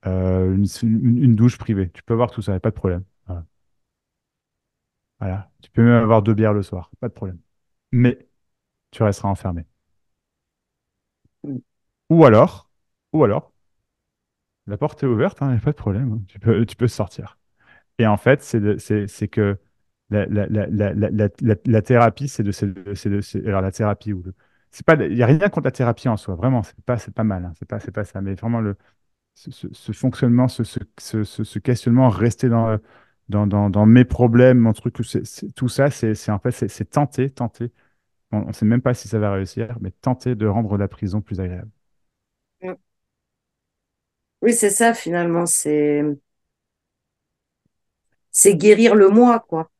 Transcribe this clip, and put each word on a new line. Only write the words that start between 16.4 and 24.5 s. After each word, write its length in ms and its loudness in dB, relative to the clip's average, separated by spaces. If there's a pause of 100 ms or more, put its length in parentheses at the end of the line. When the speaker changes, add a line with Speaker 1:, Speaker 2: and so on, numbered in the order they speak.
Speaker 1:
tu 100 -16
peux 120 -2
sortir. 500 -8 (600)
Et 80 4
en 100 2
fait, 260 2
c'est 180 -2
de, 180 -2
c'est, 280 -4
c'est 220 -8
que 300 -2 (520)
la, 160 0
la, 200 -2
la, 200 -2
la, 260 -2
la, 180 -2
la, 180 0 (120)
la, 140 2 (100)
la 180 2
thérapie, 460 2
c'est 140 -6
de, 80 -2
c'est 220 -4
de, 220 -12
c'est 160 -6
de, 100 -2
c'est, 260 -10
alors 140 -2
la 100 -4
thérapie 420 -4
ou 100 -10
le, 120 -16 (360)